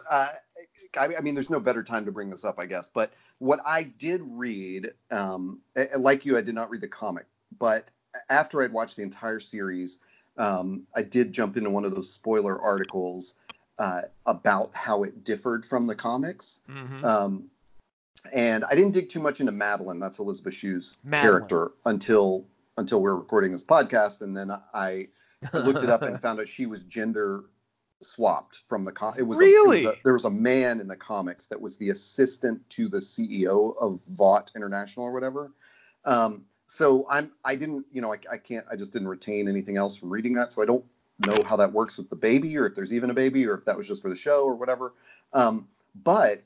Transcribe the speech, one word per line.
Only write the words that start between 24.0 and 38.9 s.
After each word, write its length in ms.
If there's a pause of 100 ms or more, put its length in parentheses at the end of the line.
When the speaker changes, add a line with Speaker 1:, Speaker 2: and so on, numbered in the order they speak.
Speaker 1:
and 140
then 140
I 580 (440)
looked 300
it 80
up 120
and 180
Speaker 2:
<laughs> 20
Speaker 1:
found 180
out 80
she 180
was 180
gender 600 (580)
swapped 640
from 160
the 80
com-, 240
it 60
was 160
Speaker 2:
Really? 400
Speaker 1:
a, 20
it 100
was 80
a, 40
there 120
was 100
a 60
man 500
in 80
the 80
comics 500
that 140
was 160
the 140
assistant 800
to 180
the 120
C 260 (160)
E 60
O 220
of 380
Vought 480
International 500
or 60
whatever. 400 (520)
Um, 400 (220)
so 420
I'm, 220 (140)
I 120
didn't, 360
you 80
know, 120
I, 60 (120)
I 80
can't, 320
I 60
just 160